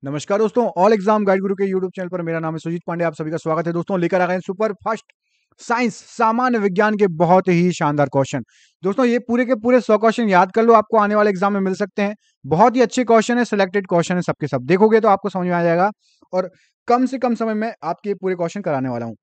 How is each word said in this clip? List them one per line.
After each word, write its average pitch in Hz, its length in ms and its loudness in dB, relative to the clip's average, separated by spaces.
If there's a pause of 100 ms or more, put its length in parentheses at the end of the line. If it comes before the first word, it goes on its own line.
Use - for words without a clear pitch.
नमस्कार 151 340 -4
दोस्तों, 220 240 0 (160)
All 202 140 6
Exam 214 320 0
Guide 190 160 2
Guru 196 120 -2
के 196 120 -2
YouTube 185 260 -2
चैनल 185 160 -10
पर 175 140 -8
मेरा 165 180 -4
नाम 160 140 -6
है 160 60 -8
सुजीत 165 280 -6
पांडे, 170 160 -4
आप 165 100 -2
सभी 156 180 -8
का 165 60 -6
स्वागत 160 300 -4
है। 170 60 -4
दोस्तों, 175 260 -4
लेकर 175 220 0
आ 180 40 2
गए 180 80 -2
हैं 185 80 -4
सुपर 202 320 -4 (120)
फास्ट 214 200 -6 (560)
साइंस 233 340 -2 (120)
सामान्य 233 520 0
विज्ञान 202 380 0
के 202 160 2
बहुत 175 340 4
ही 180 240 2
शानदार 147 380 0
क्वेश्चन। 135 340 -2 (400)
दोस्तों, 202 220 0
ये 240 140 2
पूरे 240 260 -2
के 247 100 0
पूरे 240 260 2
सौ 214 160 2
क्वेश्चन 220 320 0
याद 185 220 4
कर 226 120 0
लो, 233 100 4
आपको 220 240 2
आने 208 180 2
वाले 214 140 2
एग्जाम 202 240 -2
में 202 80 -2
मिल 190 140 0
सकते 202 260 -6
हैं। 208 140 -4 (300)
बहुत 190 300 4
ही 262 60 2
अच्छे 247 220 0
क्वेश्चन 226 340 2
है, 240 80 2
सिलेक्टेड 196 420 -2
क्वेश्चन 175 280 0
है, 180 60 -2
सबके - 260 -4
सब 127 180 -4
देखोगे 208 340 4
तो 220 80 0
आपको 202 220 2
समझ 180 180 -6
में 180 60 -2
आ 175 100 0
जाएगा 170 260 2 (440)
और 185 160 -2 (380)
कम 254 180 2
से 262 120 -4
कम 240 180 -2
समय 220 200 -4
में 220 160 -4 (120)
आपके 175 300 -6
पूरे 185 220 -4
क्वेश्चन 175 260 -6
कराने 135 280 -4
वाला 120 160 -6
हूँ। 113 160 -12